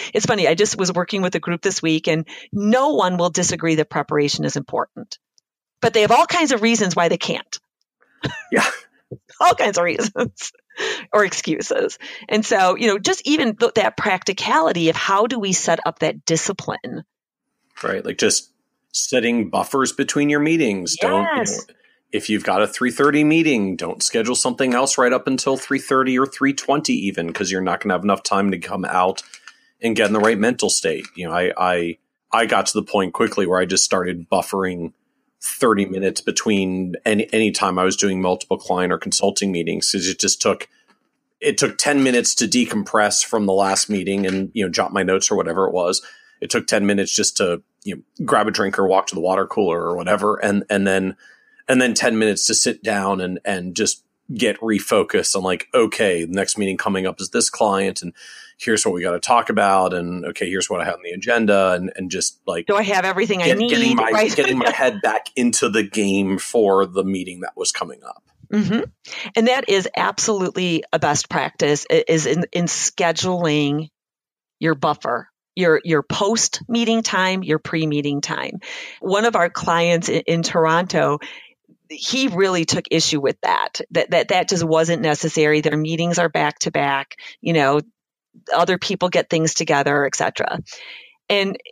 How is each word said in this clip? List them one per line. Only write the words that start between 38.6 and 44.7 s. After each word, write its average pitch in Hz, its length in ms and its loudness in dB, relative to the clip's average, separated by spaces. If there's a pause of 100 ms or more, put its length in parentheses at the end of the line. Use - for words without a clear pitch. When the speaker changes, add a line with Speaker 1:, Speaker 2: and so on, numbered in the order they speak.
Speaker 2:
or 85 60 -2
consulting 98 540 -2
meetings, 85 360 -2
'cause 92 200 -2
it 92 100 -4
just - 240 0
took, 98 260 0 (720)
it 143 160 0
took - 220 0
ten 143 240 2
minutes 123 320 2
to 113 140 0
decompress 110 760 0
from 104 220 -2
the 98 60 2
last 98 360 2
meeting 98 380 -2
and, 95 260 -2
you 104 120 -2
know, 92 40 -2
jot 92 240 -2